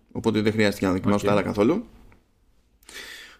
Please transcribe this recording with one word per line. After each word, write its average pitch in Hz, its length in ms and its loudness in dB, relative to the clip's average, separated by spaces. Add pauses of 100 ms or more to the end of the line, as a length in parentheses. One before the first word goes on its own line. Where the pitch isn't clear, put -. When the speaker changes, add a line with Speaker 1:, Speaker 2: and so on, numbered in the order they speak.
(120)
Speaker 1:
οπότε 113 280 -2
δεν 104 120 0
χρειάστηκε 101 340 0
να 92 60 2
δοκιμάσω 101 260 0
Speaker 2:
Οκ. 101 60 -4
Speaker 1:
τα 101 80 2
άλλα 101 100 2
καθόλου. 101 300 2 (1700)